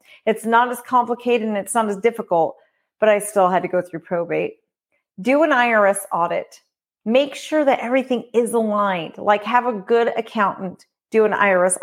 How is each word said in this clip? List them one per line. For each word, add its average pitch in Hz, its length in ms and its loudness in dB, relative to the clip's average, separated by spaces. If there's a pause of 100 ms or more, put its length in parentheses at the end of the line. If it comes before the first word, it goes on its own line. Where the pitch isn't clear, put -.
(260)
It's 220 200 -2
not 233 240 2
as 240 100 -8
complicated 240 680 -2
and 214 100 -4
it's 190 160 -6
not 220 160 0
as 202 80 -4
difficult, 196 580 0 (440)
but 214 100 2
I 208 100 4
still 196 300 2
had 180 140 2
to 180 40 -4
go 180 140 -2
through 165 200 -10
probate. 160 580 -4 (600)
Do 262 240 2
an 311 80 2
I 240 220 2
R 208 140 4
S 196 260 -2
audit. 170 480 -4 (420)
Make 269 320 0
sure 311 300 -2
that 262 140 2
everything 247 540 -2
is 220 200 0
aligned. 208 640 -2
Like, 208 260 0
have 233 220 0
a 240 80 -2
good 226 420 0
accountant 202 680 -4 (240)
do 220 160 4
an 202 80 0
I 202 160 2
R 180 160 4
S 185 180 0